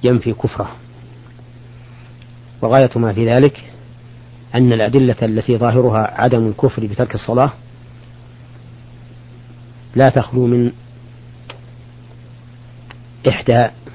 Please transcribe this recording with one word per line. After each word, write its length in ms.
ينفي 300
كفره، 420
وغاية 340
ما 180
في 200
ذلك 300
أن 180
الأدلة 480
التي 360
ظاهرها 640
عدم 260
الكفر 380
بترك 300
الصلاة 360
لا 140
تخلو 380
من 240
إحدى 380